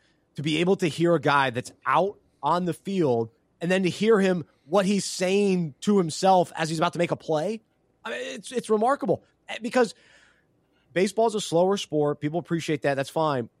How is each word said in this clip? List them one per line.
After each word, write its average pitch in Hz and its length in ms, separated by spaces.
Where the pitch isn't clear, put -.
to 143 60
be 151 160
able 180 180
to 185 120
hear 170 260
a 156 60
guy 139 300
that's 120 220
out 165 320
on 175 180
the 170 80
field, 135 560
and 175 100
then 190 120
to 175 80
hear 214 300
him, 185 260
what 180 220
he's 202 180
saying 185 800
to 202 160
himself 180 580
as 160 140
he's 165 80
about 170 160
to 160 40
make 170 120
a 156 60
play. 165 440
I 226 60
mean, 240 120
it's, 262 300
it's 233 180
remarkable, 220 520
eh, 214 120
because 226 340
baseball 190 340
is 214 80
a 208 60
slower 185 360
sport. 147 440
People 151 180
appreciate 160 440
that. 139 120
That's 135 160
fine. 143 380